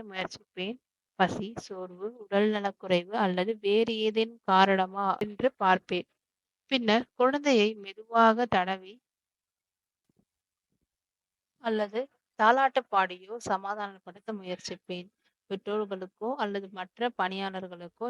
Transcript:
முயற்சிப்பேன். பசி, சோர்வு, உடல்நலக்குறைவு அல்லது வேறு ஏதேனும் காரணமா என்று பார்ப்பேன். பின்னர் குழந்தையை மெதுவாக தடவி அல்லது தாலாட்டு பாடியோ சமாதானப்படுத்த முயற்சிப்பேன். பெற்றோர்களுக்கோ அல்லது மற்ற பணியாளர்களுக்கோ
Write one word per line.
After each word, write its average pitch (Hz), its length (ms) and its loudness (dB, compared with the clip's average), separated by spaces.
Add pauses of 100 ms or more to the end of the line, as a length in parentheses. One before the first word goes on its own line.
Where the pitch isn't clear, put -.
முயற்சிப்பேன். 190 760 -10 (420)
பசி, 190 300 0 (100)
சோர்வு, 185 480 -12 (120)
உடல்நலக்குறைவு 202 1000 0
அல்லது 185 420 0
வேறு 220 380 2
ஏதேனும் 220 460 -2
காரணமா 190 640 4 (120)
என்று 214 380 -2
பார்ப்பேன். 185 520 0 (600)
பின்னர் 240 440 2
குழந்தையை 262 640 4
மெதுவாக 226 720 2
தடவி 190 460 -2 (2750)
அல்லது 214 360 -2 (420)
தாலாட்டு 262 400 4 (120)
பாடியோ 190 420 0 (160)
சமாதானப்படுத்த 196 920 -8
முயற்சிப்பேன். 180 680 -10 (400)
பெற்றோர்களுக்கோ 202 800 -8 (140)
அல்லது 196 240 -6 (120)
மற்ற 226 300 -6 (100)
பணியாளர்களுக்கோ 190 920 -6